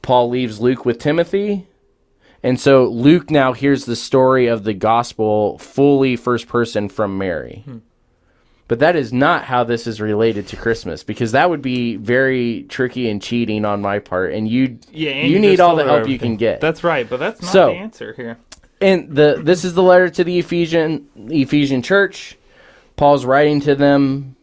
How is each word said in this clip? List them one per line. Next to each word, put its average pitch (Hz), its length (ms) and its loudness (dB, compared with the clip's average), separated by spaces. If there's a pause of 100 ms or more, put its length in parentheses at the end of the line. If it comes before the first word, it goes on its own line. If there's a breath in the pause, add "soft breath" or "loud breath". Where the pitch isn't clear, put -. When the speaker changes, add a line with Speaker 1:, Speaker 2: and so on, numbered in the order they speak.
Speaker 1:
Paul 123 280 2
leaves 120 300 -4
Luke 123 240 0
with 117 140 0
Timothy. 185 680 -2 (760 soft breath)
And 123 180 -2
so 135 280 6
Luke 135 420 2
now 135 220 2
hears 135 340 0
the 120 100 -4
story 131 500 2
of 113 160 -2
the 107 120 -2
gospel 107 840 0
fully 135 560 2
first 117 320 -4
person 113 420 -2
from 98 300 -4
Mary. 85 460 -6
Speaker 2:
Hmm. 120 140 -18 (880)
Speaker 1:
But 151 100 -2
that 160 180 2
is 120 160 -4
not 143 320 0
how 123 200 -2
this 117 240 -4
is 107 120 -10
related 107 480 -2
to 101 80 -14
Christmas, 104 460 -6
because 113 300 -6
that 160 180 2
would 151 120 -4
be 123 340 -4
very 123 720 -2
tricky 127 420 -4
and 101 100 -6
cheating 107 440 -4
on 104 180 -2
my 101 160 -4
part. 92 340 -4
And 110 160 -4
you, 123 300 -2 (140)
Speaker 2:
Yeah, 151 180 -6
and 139 180 -2
Speaker 1:
you 165 60 2
Speaker 2:
you 202 60 4
Speaker 1:
need 202 160 4
Speaker 2:
just 180 40 2
Speaker 1:
all 175 100 6
Speaker 2:
told 156 100 2
Speaker 1:
the 143 40 0
Speaker 2:
her 131 40 0
Speaker 1:
help 120 100 4 (100)
you 135 60 -2
Speaker 2:
everything. 120 180 -4
Speaker 1:
can 110 40 -4
get. 107 240 0
Speaker 2:
That's 160 240 -2
right, 139 240 -2
but 123 100 -6
that's 175 240 -6
not 180 100 -8
Speaker 1:
So, 185 140 6
Speaker 2:
the - 80 0
answer 180 380 -14
here. 117 260 -14 (420)
Speaker 1:
and 190 320 0
the, 143 300 4
this 170 220 0
is 180 100 -6
the 185 100 2
letter 180 260 6
to 180 120 -4
the 175 160 0
Ephesian, 165 680 -2 (220)
Ephesian 139 540 0
church. - 540 -2 (580 soft breath)
Paul's 143 300 2
writing 147 380 2
to 143 120 2
them. 139 680 0